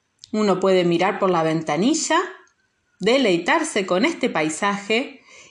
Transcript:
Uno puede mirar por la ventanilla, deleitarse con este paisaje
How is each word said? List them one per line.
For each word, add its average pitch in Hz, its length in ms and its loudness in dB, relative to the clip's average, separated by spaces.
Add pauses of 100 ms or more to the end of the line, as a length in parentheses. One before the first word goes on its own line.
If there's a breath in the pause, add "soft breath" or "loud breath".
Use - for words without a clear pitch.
(320)
Uno 202 300 0
puede 190 240 4
mirar 180 340 0
por 196 100 2
la 170 140 2
ventanilla, 160 720 0 (840)
deleitarse 226 840 0
con 190 200 0
este 285 240 -2
paisaje 202 920 -4 (300 loud breath)